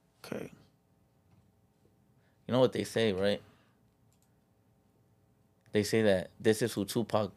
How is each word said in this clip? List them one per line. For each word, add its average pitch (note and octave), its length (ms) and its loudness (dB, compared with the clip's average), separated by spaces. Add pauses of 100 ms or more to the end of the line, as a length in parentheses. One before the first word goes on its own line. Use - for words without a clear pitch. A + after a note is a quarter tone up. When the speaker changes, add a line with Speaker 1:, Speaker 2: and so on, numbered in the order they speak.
(240)
Speaker 1:
Okay. - 280 -10 (2000)
Speaker 2:
You - 60 -8
know B2+ 60 2
what B2+ 140 4
they G2+ 100 -2
say, A2+ 300 0
right? G2 280 0 (2250)
They G#2 120 2
say A2+ 200 0
that F#2+ 260 2 (100)
this A2 220 2
is A#2 120 -2
who G2+ 120 -2
Tupac G#2+ 520 -2